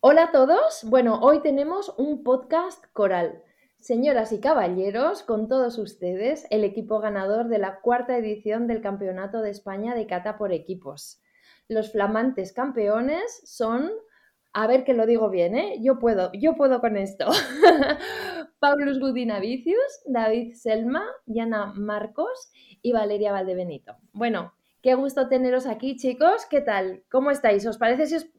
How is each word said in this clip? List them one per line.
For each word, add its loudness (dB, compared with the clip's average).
Hola 10
a 0
todos. 4
Bueno, 2
hoy 6
tenemos -2
un -2
podcast -2
coral. -2
Señoras 0
y -6
caballeros, 0
con -4
todos 0
ustedes, -6
el 0
equipo -4
ganador -2
de 0
la -4
cuarta 0
edición -4
del -4
Campeonato -6
de -6
España -8
de -4
Cata -6
por -4
Equipos. -10
Los -4
flamantes 0
campeones -2
son, -4
a -2
ver 4
que 2
lo 2
digo 2
bien, 0
¿eh? -2
Yo 2
puedo, 0
yo 0
puedo 2
con 0
esto. -4
<laughs> 2
Paulus 2
Gudinavicius, -2
David -2
Selma, -2
Yana -4
Marcos -6
y -2
Valeria 0
Valdebenito. -6
Bueno, -4
qué 6
gusto 0
teneros 0
aquí, -6
chicos. 2
¿Qué 2
tal? -2
¿Cómo 2
estáis? 2
¿Os -4
parece 2
si -2
os, -6